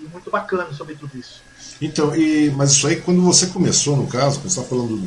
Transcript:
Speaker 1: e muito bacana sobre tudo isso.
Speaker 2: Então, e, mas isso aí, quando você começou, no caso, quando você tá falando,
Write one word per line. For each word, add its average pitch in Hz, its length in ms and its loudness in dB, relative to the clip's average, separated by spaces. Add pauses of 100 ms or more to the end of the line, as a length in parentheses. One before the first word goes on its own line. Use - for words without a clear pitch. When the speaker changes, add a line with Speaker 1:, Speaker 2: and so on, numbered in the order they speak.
Speaker 1:
e 156 100 -16
muito 180 180 -14
bacana 185 440 -4
sobre 156 220 -12
tudo 147 220 -14
isso. - 240 -18 (400)
Speaker 2:
Então, 151 320 0
e, 156 380 4
mas 139 220 2
isso - 140 2
aí, 165 100 2
quando 180 240 2
você 180 260 4
começou, 143 480 0
no 120 100 0
caso, 135 360 0
quando 98 80 -10
você - 100 -2
tá 117 80 -8
falando, 117 400 -2